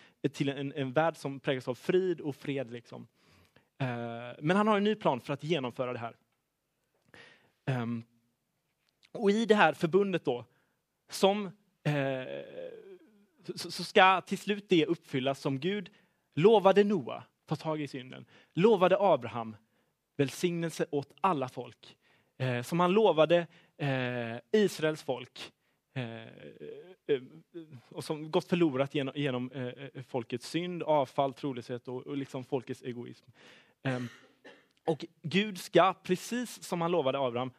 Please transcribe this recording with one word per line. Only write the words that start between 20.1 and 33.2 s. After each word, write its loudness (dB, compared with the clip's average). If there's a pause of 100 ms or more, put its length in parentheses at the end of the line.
välsignelse -2
åt -4
alla 0
folk, -16 (400)
eh, -2
som -4
han 4
lovade, 4 (300)
eh, -4 (140)
Israels 2
folk, -8 (440)
eh, -8 (840)
eh, 2 (680)
och -12
som -8
gått 0
förlorat 0
genom, -2
genom, -4
eh, -8
eh, -14
folkets -6
synd, -6
avfall, 0
trolöshet -10
och, -10
och -8
liksom -8
folkets -6
egoism. -14 (540)